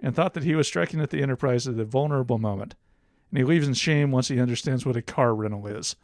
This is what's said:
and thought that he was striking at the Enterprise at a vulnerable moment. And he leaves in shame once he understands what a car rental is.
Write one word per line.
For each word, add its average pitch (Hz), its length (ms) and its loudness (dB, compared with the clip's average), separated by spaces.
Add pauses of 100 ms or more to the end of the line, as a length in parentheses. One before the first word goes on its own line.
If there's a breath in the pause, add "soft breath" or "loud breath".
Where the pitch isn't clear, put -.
and 127 140 -2
thought 175 180 2
that 156 100 -4
he 156 120 2
was 151 120 4
striking 170 320 -2
at 151 100 -2
the 147 120 -2
Enterprise 131 460 0
at 117 120 -4
a 110 60 -2
vulnerable 131 520 0
moment. 101 380 -4 (540)
And - 80 -2
he 127 80 4
leaves 151 220 4
in 131 80 2
shame 147 360 2
once 127 160 2
he 127 140 0
understands 123 440 0
what 127 120 0
a 113 40 -4
car 120 320 2
rental 104 340 -4
is. - 360 -8